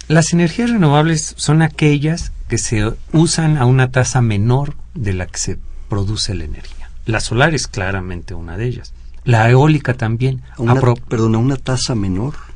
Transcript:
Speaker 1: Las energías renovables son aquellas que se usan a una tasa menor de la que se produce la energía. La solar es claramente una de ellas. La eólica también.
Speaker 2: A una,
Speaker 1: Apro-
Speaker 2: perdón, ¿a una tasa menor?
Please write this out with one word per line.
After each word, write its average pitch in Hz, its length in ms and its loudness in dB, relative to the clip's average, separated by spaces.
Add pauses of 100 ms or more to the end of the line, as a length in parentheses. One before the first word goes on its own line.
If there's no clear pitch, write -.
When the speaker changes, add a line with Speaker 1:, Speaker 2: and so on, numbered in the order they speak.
Speaker 1:
Las 160 240 4
energías 175 380 2
renovables 156 640 2
son 156 260 2
aquellas 156 720 0 (160)
que 113 100 -2
se 110 360 0 (180)
usan 160 460 4
a 123 80 4
una 131 240 4
tasa 127 300 2
menor 120 540 2 (200)
de 101 180 -2
la 92 140 -2
que - 120 -12
se 90 200 -4 (300)
produce 101 460 -2
la 80 100 -4
energía. - 460 -10 (160)
La 110 140 0
solar 143 340 2
es - 140 -4
claramente 92 640 -6
una 82 220 -8
de 110 100 -4
ellas. - 260 -8 (320)
La 113 260 4
eólica 147 440 4
también. 123 480 -2 (140)
Speaker 2:
A - 60 -8
una, 117 120 4
Speaker 1:
Apro- 120 340 2
Speaker 2:
perdón, 113 260 2
¿a 110 40 2
una 131 180 2
tasa 131 380 -2
menor? 101 400 -2 (220)